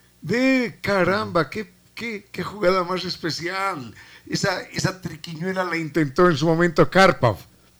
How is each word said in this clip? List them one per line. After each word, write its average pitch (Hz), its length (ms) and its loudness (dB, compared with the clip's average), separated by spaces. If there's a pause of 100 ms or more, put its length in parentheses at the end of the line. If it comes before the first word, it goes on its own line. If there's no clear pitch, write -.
(220)
Ve, 247 600 0
caramba, 190 680 0
qué, 208 220 -10 (220)
qué, 220 380 -10
qué 175 120 -8
jugada 185 420 2
más 180 180 -4
especial. 170 920 -6 (360)
Esa, - 320 -2
esa - 400 -6
triquiñuela 170 640 -6
la 170 100 -4
intentó 165 540 2
en 151 80 2
su 147 100 0
momento 165 420 2
Karpov", 175 480 4 (420)